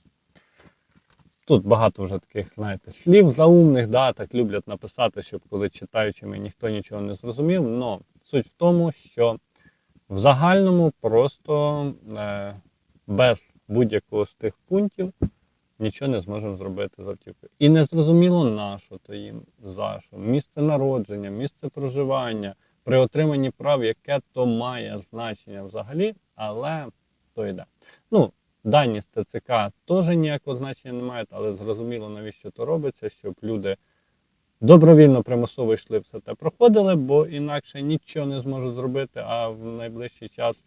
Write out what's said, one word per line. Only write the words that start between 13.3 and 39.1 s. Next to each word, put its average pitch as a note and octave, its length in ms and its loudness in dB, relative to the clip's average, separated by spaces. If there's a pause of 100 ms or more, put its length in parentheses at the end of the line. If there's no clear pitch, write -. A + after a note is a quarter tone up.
будь-якого G#2+ 580 0
з - 80 -18
тих - 200 -6 (140)
пунктів F#3+ 460 -4 (640)
нічого A2 320 -4
не A2+ 100 -2
зможемо G2+ 340 -8
зробити F#2+ 480 -10
з F#2+ 40 -14
автівкою. - 420 -16 (100)
І D3 100 6
не D#3 160 6
зрозуміло, E3+ 600 4
на G#2 320 -4
що - 200 -20
то - 160 -18
їм, G#2 280 -14 (220)
за G2+ 380 -8
що. - 160 -20
Місце B2 440 -4
народження, C3 680 -2
місце C3 400 -10
проживання, C3 840 -6 (280)
при B2+ 140 2
отриманні C#3 520 2
прав, C#3 340 -2
яке B2 360 -2 (140)
то B2+ 120 0
має A#2 520 -4
значення G#2+ 640 -12
взагалі, A#2 500 -6 (220)
але B2+ 500 -8 (500)
то G#2+ 120 -6
йде. F#2 180 -10 (460)
Ну, E3 200 4 (320)
дані A#2 380 2
з - 40 -12
Т - 180 -6
Ц - 160 -10
К G#2+ 320 -2 (160)
теж F3 220 2
ніякого D3+ 480 0
значення C3 360 -12
не B2 100 -8
мають, B2 280 -8
але G2+ 220 -6
зрозуміло, G#2+ 560 -8
навіщо G#2 420 -14
то A#2+ 140 -10
робиться, C#3+ 440 -4
щоб - 340 -12
люди G2+ 340 -4 (840)
добровільно, D3+ 600 6
примусово A#2+ 500 -2
йшли, A2 260 -4
все - 200 -18
те A2+ 140 -12
проходили, G3 600 4
бо D3 300 2
інакше D3 560 -8
нічого D3+ 440 -4
не C#3 160 -6
зможуть B2+ 340 -6
зробити, B2+ 500 -6